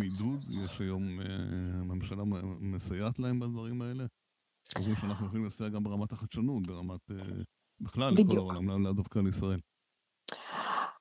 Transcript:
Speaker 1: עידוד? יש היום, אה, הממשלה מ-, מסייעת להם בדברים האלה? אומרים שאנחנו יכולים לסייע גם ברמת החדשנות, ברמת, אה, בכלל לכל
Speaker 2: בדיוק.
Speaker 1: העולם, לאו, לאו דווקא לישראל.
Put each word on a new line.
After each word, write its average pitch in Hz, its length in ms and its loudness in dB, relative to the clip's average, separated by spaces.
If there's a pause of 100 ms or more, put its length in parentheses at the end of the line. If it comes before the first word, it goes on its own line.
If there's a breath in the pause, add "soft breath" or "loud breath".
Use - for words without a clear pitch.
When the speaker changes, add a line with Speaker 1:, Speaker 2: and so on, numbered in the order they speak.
Speaker 1:
עידוד? 110 420 -2 (200)
יש 92 160 -6
היום, 95 400 -2
אה, 98 60 -4 (540)
הממשלה 92 440 -4
מ-, 95 500 -2
מסייעת 101 440 -2
להם 123 220 0
בדברים 120 420 -4
האלה? 127 220 -6 (720)
אומרים 104 180 2
שאנחנו 101 300 -2
יכולים 107 200 0
לסייע 107 220 -4
גם 104 160 0
ברמת 101 280 0
החדשנות, 110 540 -2
ברמת, 90 440 -6
אה, 101 60 -6 (640)
בכלל 120 320 2
לכל 202 100 12
Speaker 2:
בדיוק. 175 160 8
Speaker 1:
העולם, 92 300 0
לאו, 95 100 2
לאו 98 140 4
דווקא 101 260 0
לישראל. 95 400 2 (1400 loud breath)